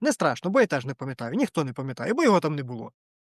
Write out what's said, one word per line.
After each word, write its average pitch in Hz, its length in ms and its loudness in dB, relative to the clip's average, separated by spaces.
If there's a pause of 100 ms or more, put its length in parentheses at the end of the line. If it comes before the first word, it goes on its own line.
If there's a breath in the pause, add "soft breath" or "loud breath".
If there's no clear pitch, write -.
Не 294 100 2
страшно, 170 380 0
бо 240 120 4
я 214 60 4
теж 131 180 -2
не 139 80 -4
пам'ятаю, 131 420 -8
ніхто 214 280 0
не 127 100 -4
пам'ятає, 135 400 -6
бо 311 100 0
його 208 160 6
там 156 160 0
не 143 80 -6
було. 117 280 -10 (480)